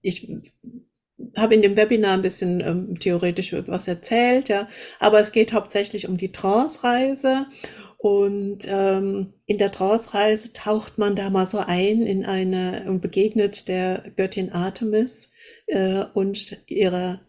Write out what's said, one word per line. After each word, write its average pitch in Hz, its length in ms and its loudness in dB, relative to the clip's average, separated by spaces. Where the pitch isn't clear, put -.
Ich - 260 -6
habe 220 180 4
in 220 60 8
dem 202 160 4
Webinar 214 380 4
ein 190 60 0
bisschen, 180 400 -2
ähm, 180 380 -4
theoretisch 175 540 0
was - 200 -6
erzählt, 240 600 2
ja, 208 180 0
aber 214 200 4
es 220 120 2
geht 220 220 2
hauptsächlich 202 540 -2
um 185 100 -4
die 185 140 -6
Trance-Reise. 262 1120 0
Und, 202 680 0
ähm, 196 680 0
in 208 120 0
der 196 140 2
Trance-Reise 214 840 0
taucht - 440 -2
man 202 180 2
da 196 140 -4
mal 190 160 2
so 208 140 -2
ein 196 460 2
in 190 200 0
eine, 185 640 -2
und 185 140 0
begegnet 202 680 0
der 185 340 -2
Göttin 190 340 -2
Artemis, 208 800 -2
äh, 190 360 0
und 196 440 -2
ihrer 180 600 0